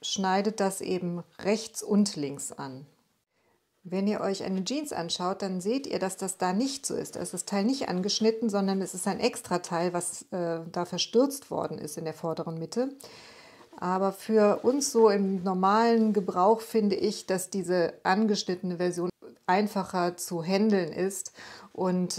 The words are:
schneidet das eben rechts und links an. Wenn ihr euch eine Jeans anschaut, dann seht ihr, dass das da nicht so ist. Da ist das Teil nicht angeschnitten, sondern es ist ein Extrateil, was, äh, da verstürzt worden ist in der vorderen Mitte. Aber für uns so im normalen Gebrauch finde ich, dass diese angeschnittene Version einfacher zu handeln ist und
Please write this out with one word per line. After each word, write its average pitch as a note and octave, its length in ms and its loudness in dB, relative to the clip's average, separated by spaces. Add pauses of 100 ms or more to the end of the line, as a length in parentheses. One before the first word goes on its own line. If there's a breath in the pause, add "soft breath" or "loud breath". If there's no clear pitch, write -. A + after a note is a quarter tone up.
schneidet G3 600 0
das F#3+ 200 0
eben F3 440 -4 (160)
rechts - 420 -2
und G3+ 320 4
links C#3 380 -6
an. C#3 340 -12 (1000)
Wenn F#3+ 200 -2
ihr G#3 160 0
euch F#3+ 220 -2
eine F#3+ 200 -2
Jeans D4 300 -4
anschaut, F#3+ 480 -4
dann F#3+ 180 -4
seht B3 260 -2
ihr, - 120 -4
dass F#3 180 -4
das - 220 -6
da F#3 160 0
nicht C4+ 320 -2
so - 80 -4
ist. - 220 -6
Da - 40 -8
ist F3+ 140 -8
das F3+ 100 -8
Teil G3+ 200 0
nicht C4+ 260 -2
angeschnitten, A3 580 0
sondern G3 320 0
es F#3 140 -4
ist F#3 120 -8
ein F#3+ 140 -2
Extrateil, F3+ 720 -2
was, - 300 -4 (100)
äh, E3+ 280 -2 (120)
da F3 140 -4
verstürzt A#3+ 640 0
worden E3 260 -4
ist D3+ 220 -10
in E3 80 -6
der D#3 80 -4
vorderen E3 440 -6
Mitte. A3+ 300 -4 (880 loud breath)
Aber F#3+ 360 0
für G#3 500 4
uns C4 280 2
so A3+ 200 8
im G3 320 2
normalen G#3+ 720 4
Gebrauch G3 480 4
finde G#3 340 2
ich, - 300 -2
dass F#3 240 -2
diese F3 420 0 (120)
angeschnittene F#3+ 760 0
Version F3+ 320 0 (360)
einfacher F#3 720 0
zu E3+ 260 -6
handeln G3 480 2
ist - 420 -4 (420 loud breath)
und F3+ 440 0